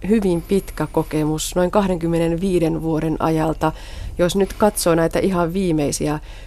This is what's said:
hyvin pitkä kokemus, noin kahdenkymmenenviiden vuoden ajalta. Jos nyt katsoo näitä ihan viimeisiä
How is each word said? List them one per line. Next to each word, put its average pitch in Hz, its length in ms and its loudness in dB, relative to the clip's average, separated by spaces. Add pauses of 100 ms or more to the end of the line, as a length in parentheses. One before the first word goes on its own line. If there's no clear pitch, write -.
hyvin 190 340 2
pitkä 185 500 -2
kokemus, 156 640 -2
noin 180 160 2
kahdenkymmenenviiden 165 1120 2
vuoden 156 380 0
ajalta. 156 520 0 (460)
Jos 175 180 2
nyt 196 180 0
katsoo 208 420 2
näitä 165 240 2
ihan 175 340 0
viimeisiä 151 680 0 (280)